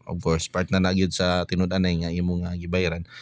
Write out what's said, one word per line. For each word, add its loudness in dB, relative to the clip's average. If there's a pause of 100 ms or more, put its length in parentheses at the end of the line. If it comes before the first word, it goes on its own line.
Of -8
course, 0
part 0
na 2
na 4
gyud 2
sa 0
tinud-anay 0
nga -4
imo 0
nga -4
gibayaran. -2 (140)